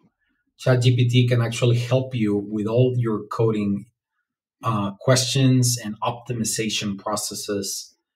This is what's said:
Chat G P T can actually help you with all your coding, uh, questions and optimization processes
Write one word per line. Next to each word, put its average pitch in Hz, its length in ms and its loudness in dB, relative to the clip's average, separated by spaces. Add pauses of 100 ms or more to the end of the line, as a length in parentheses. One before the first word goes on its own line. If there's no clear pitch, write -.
(600)
Chat 123 240 2
G 123 120 6
P 120 140 4
T 123 180 4
can 117 140 2
actually 117 380 2
help 127 340 -2
you 104 240 0
with 104 300 -4
all 123 300 4
your 113 340 -2
coding, 104 560 -2 (760)
uh, 101 360 -2
questions 127 840 2
and 107 180 -10
optimization 107 1000 -4
processes 101 960 -8 (200)